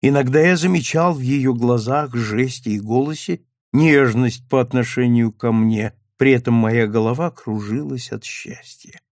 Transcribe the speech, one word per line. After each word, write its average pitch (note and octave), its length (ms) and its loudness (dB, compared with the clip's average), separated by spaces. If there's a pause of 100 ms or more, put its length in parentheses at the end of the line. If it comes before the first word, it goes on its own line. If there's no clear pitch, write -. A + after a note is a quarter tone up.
Иногда C#3 380 2
я F3 160 4
замечал E3+ 580 0
в C#3 60 -8
её C3 340 0
глазах, A#2+ 600 -2
жесте A#2 580 -4
и G#2 80 -2
голосе C3+ 640 -4 (300)
нежность C3 760 2
по C3+ 120 2
отношению A#2+ 720 0
ко A#2 200 -2
мне, A2 420 0 (220)
при C3+ 160 6
этом B2 220 2
моя A2+ 320 2
голова A#2 440 -2
кружилась A#2+ 840 -8
от - 120 -12
счастья. - 760 -18 (120)